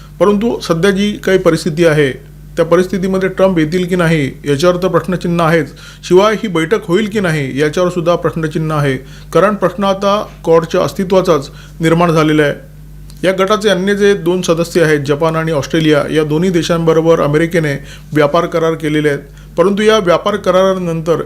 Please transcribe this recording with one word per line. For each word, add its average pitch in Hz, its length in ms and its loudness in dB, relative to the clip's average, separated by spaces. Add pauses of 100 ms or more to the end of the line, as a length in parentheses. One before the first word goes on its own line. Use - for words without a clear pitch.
(200)
परंतु 208 400 2
सध्या 170 300 0
जी 202 260 -2
काही 185 220 0
परिस्थिती 165 480 0
आहे 147 240 2 (460)
त्या 165 100 0
परिस्थितीमध्ये 185 600 0
ट्रम्प 185 300 0
येतील 170 300 -2
की 180 80 -2
नाही 160 340 0 (140)
याच्यावर 143 320 2
तर 180 120 -2
प्रश्नचिन्ह 170 560 -2
आहेच, 156 240 2 (360)
शिवाय 202 300 4
ही 220 140 -6
बैठक 170 380 -2
होईल 202 240 0
की 214 100 -2
नाही 143 400 -2
याच्यावर 170 300 0
सुद्धा 175 260 0
प्रश्नचिन्ह 156 580 -4
आहे, 143 220 0 (360)
कारण 190 220 2
प्रश्न 196 300 -2
आता 196 380 0 (220)
क्वाडच्या 165 380 2
अस्तित्वाचाच 175 680 0 (300)
निर्माण 165 320 2
झालेला 156 300 2
आहे. 143 120 0 (680)
या 180 120 2
गटाचे 196 340 0
अन्य 190 260 0
जे 202 220 2
दोन 170 260 -2
सदस्य 170 400 0
आहेत, 151 240 2
जपान 160 300 0
आणि 160 160 -2
ऑस्ट्रेलिया, 151 580 0
या 151 140 2
दोन्ही 156 260 0
देशांबरोबर 165 680 2
अमेरिकेने 156 540 0 (380)
व्यापार 151 340 2
करार 165 280 -2
केलेले 151 340 0
आहेत, 143 100 0 (380)
परंतु 196 260 2
या 214 160 4
व्यापार 185 380 0
करारानंतर 175 880 0